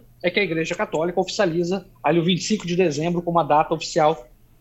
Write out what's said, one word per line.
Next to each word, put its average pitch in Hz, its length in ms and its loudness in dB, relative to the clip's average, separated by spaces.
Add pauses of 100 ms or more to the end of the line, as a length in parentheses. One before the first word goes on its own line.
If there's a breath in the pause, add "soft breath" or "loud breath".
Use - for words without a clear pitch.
(240)
é 180 80 2
que 208 80 0
a 208 40 2
Igreja 160 320 -2
Católica 175 440 -2
oficializa 180 680 -2 (180)
ali 160 160 4
o 160 40 2
vinte 175 160 2
e - 40 -8
cinco 214 240 -2
de 175 80 -2
dezembro 170 460 0
como 170 180 0
a 160 40 4
data 151 300 2
oficial 156 540 0 (340)